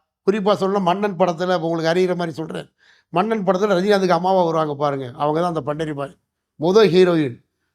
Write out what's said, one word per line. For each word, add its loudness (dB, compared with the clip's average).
குறிப்பா 0
சொல்லணும்னா, 0
மன்னன் -2
படத்துல, 0
இப்ப 0
உங்களுக்கு 0
அறியிற 0
மாதிரி -6
சொல்றேன், -10
மன்னன் -2
படத்துல 0
ரஜினிகாந்துக்கு 2
அம்மாவா 2
வருவாங்க -2
பாருங்க, -4
அவங்க -2
தான் -2
அந்த -4
பண்டரிபாய். -8
முத 4
ஹீரோயின். 2